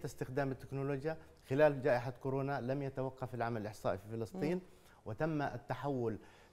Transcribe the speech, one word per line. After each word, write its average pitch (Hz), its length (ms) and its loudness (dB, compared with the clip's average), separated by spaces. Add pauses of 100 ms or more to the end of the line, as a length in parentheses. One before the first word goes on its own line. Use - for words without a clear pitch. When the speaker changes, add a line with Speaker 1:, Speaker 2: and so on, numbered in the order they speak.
Speaker 1:
استخدام 135 460 -2
التكنولوجيا 139 680 -4 (320)
خلال 143 340 6
جائحة 123 280 4
كورونا، 135 500 -2
لم 131 220 0
يتوقف 131 520 -4
العمل 117 260 0
الإحصائي 104 380 -2
في 104 100 -12
فلسطين، 113 460 -2
Speaker 2:
مم. 180 60 -2 (460)
Speaker 1:
وتم 151 360 0
التحول، 123 760 -2 (340)